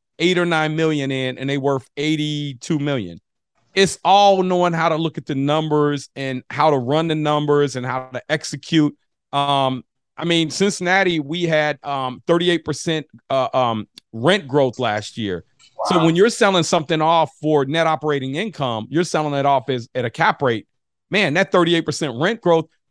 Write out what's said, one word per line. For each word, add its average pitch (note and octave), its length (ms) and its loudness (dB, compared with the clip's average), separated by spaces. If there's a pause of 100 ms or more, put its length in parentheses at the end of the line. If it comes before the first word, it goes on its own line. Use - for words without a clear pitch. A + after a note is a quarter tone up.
(200)
eight F3 180 2
or F3 80 2
nine D#3 300 0
million D#3 360 0
in, C3 260 -4
and C3+ 120 -6
they C#3 80 -2
worth C3+ 300 -2 (100)
eighty-two D3+ 800 -2
million. B2 400 -4 (560)
It's F#3+ 280 2
all G3 400 4
knowing F3+ 300 2
how E3 160 0
to D#3+ 60 0
look D#3+ 220 -4
at D3+ 80 -10
the D3+ 100 -4
numbers D3 800 0
and C3+ 340 -6
how D3 200 2
to D3 80 4
run D3 320 0
the D#3 60 -2
numbers D3 600 0
and B2 100 -6
how C3 280 -6
to B2 160 -10
execute. D3+ 680 0 (360)
Um, C#3 500 0 (320)
I D#3 100 -8
mean, E3 260 0
Cincinnati, F#3+ 680 0
we D#3 240 -6
had, D3+ 400 0
um, C3 440 -6
thirty-eight E3+ 360 2
percent, D#3+ 440 -4 (220)
uh, C3 240 0
um, A#2 340 0 (260)
rent D#3 340 0
growth C3 320 2
last G#2+ 380 -4
year. F#2+ 260 -4 (440)
So E3+ 180 4
when E3 100 4
you're G3 140 6
selling G3 340 2
something D#3+ 380 0
off D#3+ 300 2 (100)
for D3+ 240 2
net D#3+ 220 0
operating D3 480 -2
income, C#3+ 540 -4
you're E3 140 0
selling D#3 300 -2
it C#3 120 0
off C#3 240 2
as, B2 240 -6
at B2 120 -2
a A2+ 40 -4
cap F3 320 0
rate. A#2+ 240 0 (440)
Man, F3 240 0
that F#3+ 180 0
thirty-eight E3+ 340 2
percent C#3+ 300 -4
rent F#3 240 -2
growth, E3 280 2 (240)